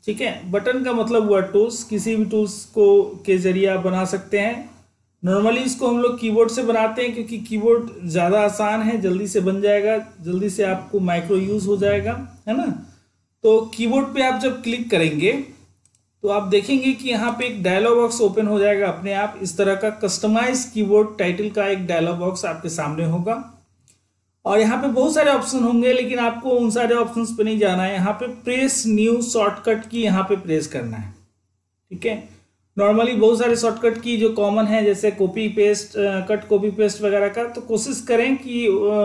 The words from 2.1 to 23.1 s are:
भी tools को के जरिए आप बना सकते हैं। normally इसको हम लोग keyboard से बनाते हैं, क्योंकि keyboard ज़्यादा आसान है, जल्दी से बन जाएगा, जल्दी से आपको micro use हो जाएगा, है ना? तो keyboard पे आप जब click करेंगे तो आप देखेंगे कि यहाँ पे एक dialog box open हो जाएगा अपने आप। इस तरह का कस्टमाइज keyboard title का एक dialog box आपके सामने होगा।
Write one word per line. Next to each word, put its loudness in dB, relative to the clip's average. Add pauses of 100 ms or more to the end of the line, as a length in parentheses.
भी 2
tools -2
को 6 (240)
के 2
जरिए 0
आप 0
बना 0
सकते -2
हैं। -4 (560)
normally 2
इसको -2
हम 2
लोग 0
keyboard 2
से -2
बनाते 0
हैं, -2
क्योंकि -8
keyboard 0
ज़्यादा 2
आसान 0
है, -2
जल्दी -2
से 0
बन -2
जाएगा, 2
जल्दी -4
से -2
आपको -2
micro 0
use -2
हो 0
जाएगा, -2 (100)
है -2
ना? -4 (560)
तो 4
keyboard 0
पे -2
आप 0
जब -2
click -4
करेंगे 2 (920)
तो 0
आप 0
देखेंगे 0
कि -6
यहाँ -2
पे -6
एक -6
dialog 2
box 2
open 2
हो 0
जाएगा 2
अपने -4
आप। -4
इस -8
तरह 2
का -2
कस्टमाइज -2
keyboard 2
title -2
का -2
एक -2
dialog 0
box -4
आपके -6
सामने -4
होगा। -4 (880)